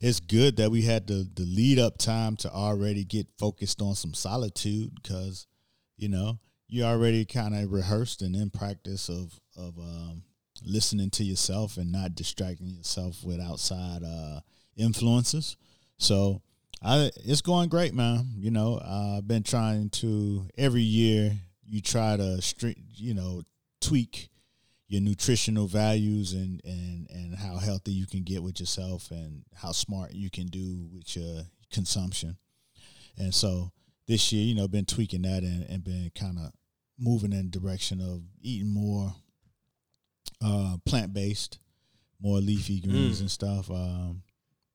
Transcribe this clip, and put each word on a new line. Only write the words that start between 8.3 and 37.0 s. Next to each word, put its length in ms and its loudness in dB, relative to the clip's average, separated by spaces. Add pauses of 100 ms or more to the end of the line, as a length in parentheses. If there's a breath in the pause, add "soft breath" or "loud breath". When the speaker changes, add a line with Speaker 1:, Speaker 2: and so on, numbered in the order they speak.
Speaker 1:
in 140 0
practice 600 -6
of, 300 -8 (160)
of, 220 -12
um, 460 -10 (400)
listening 480 2
to 120 -2
yourself 540 -2
and 140 -2
not 240 -2
distracting 600 -6
yourself 480 -6
with 160 -4
outside, 640 -6
uh, 380 -10 (340 soft breath)
influences. 800 2 (420 soft breath)
So 440 4 (400)
I, 360 4
it's 240 2
going 280 4
great, 240 2
man. 440 2
You 140 -2
know, 280 2
uh, 400 -4
I've 80 -6
been 160 2
trying 480 2
to, 560 0 (100)
every 240 4
year 560 6 (260)
you 180 -6
try 360 2
to 240 0
stre-, 420 -4 (120)
you 180 -4
know, 300 -4 (360)
tweak 500 0 (580)
your 140 0
nutritional 680 2
values 640 2
and, 320 -4
and, 440 -8
and 260 -10
how 220 -8
healthy 340 -2
you 140 -2
can 180 -4
get 200 -4
with 160 -4
yourself 520 -6
and 320 -10 (120)
how 160 -8
smart 420 -4
you 160 -6
can 180 -6
do 460 -8
with 220 -12
your 280 -8 (280)
consumption. 680 -2 (800 loud breath)
And 160 -2
so 380 2 (360)
this 240 4
year, 120 4
you 100 2
know, 140 2
been 180 0
tweaking 380 -2
that 200 0
and, 200 -2
and 200 -6
been 300 -4
kinda 380 -8 (480)
moving 340 2